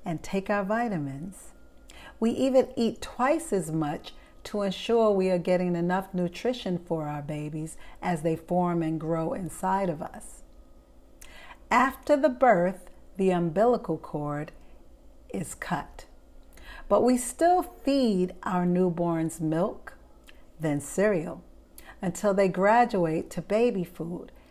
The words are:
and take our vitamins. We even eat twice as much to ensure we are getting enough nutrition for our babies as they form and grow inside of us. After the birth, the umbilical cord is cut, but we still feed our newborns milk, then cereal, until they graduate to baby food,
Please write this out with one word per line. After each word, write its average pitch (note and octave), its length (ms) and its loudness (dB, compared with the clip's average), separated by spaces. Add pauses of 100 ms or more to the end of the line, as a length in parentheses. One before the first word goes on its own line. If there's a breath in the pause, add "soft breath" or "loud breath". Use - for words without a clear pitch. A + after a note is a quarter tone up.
and E3 200 -6
take G3 260 -4
our G3+ 140 0
vitamins. F3 840 -4 (680 loud breath)
We A3+ 120 2
even B3+ 440 4
eat - 260 -2
twice C4+ 520 0
as D#3+ 180 -2
much D#3 420 -4 (320 soft breath)
to G3+ 180 -4
ensure A3 480 2
we F#3+ 180 2
are F#3 80 2
getting F3+ 380 2
enough F3+ 360 0
nutrition F3+ 680 -2
for D#3+ 280 -4
our D3 140 -6
babies D3+ 560 -6 (240 loud breath)
as E3+ 220 -2
they E3 120 0
form F3 460 0
and D#3+ 180 -2
grow D#3+ 340 -2
inside F#3+ 560 -2
of D#3 120 -6
us. - 400 -14 (1300 loud breath)
After C4 480 2
the C#4+ 120 4
birth, G3 600 4 (280)
the F#3+ 120 4
umbilical F3 720 2
cord D3 520 -6 (800 soft breath)
is F#3+ 220 -6
cut, - 520 -8 (840 loud breath)
but G#3 140 6
we B3 140 4
still E4+ 440 4 (220)
feed A3 580 2
our F3+ 240 0
newborns E3+ 760 0
milk, D#3+ 560 -2 (640 soft breath)
then D3 220 0
cereal, F#3 600 -2 (580 loud breath)
until F#3+ 320 0
they F#3+ 160 4
graduate F#3+ 840 2
to F3 100 -6
baby G3+ 420 0
food, E3+ 480 -10 (200 soft breath)